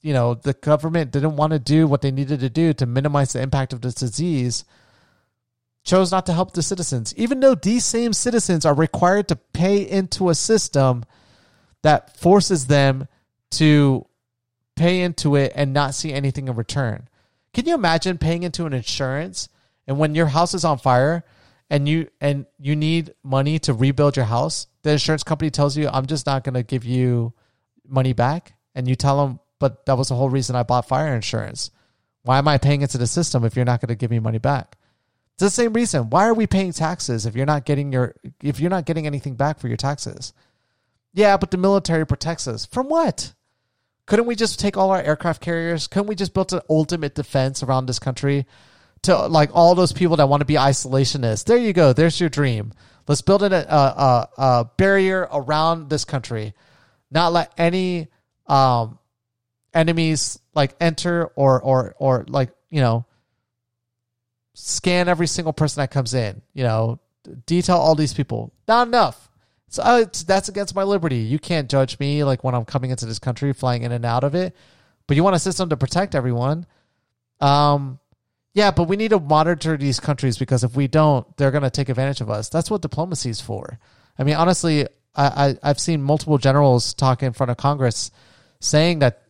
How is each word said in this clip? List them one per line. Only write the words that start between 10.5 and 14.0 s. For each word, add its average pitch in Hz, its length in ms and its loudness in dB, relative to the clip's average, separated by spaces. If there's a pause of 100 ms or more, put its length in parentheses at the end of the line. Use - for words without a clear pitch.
that - 360 2
forces 180 480 4
them 139 420 2 (440)
to 147 540 4 (720)